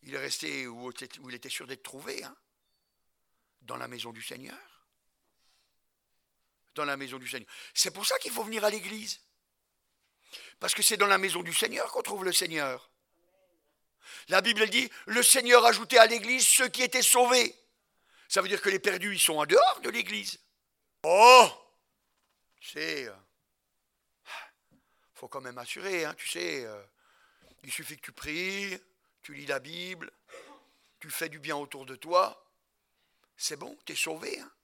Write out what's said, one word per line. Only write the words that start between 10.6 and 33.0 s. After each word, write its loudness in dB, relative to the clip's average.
que -4
c'est 2
dans 4
la 4
maison -2
du -10
Seigneur -4
qu'on -4
trouve -6
le -2
Seigneur. -4
La 4
Bible, 0
elle 2
dit, 0
le 2
Seigneur 6
ajoutait 4
à 12
l'église 0
ceux 4
qui -2
étaient 0
sauvés. 4
Ça 0
veut -2
dire -4
que 0
les 0
perdus, -2
ils -6
sont 2
en 0
dehors 4
de -4
l'église. -8
Oh ! 12
Tu -18
sais, -6
euh, -16
faut -20
quand -12
même -14
assurer, -6
hein, -8
tu -12
sais, -6
euh, -14
il -14
suffit -12
que -20
tu -18
pries, -8
tu -18
lis -16
la -4
Bible, -14
tu -16
fais -6
du -20
bien -8
autour -12
de -16
toi, 0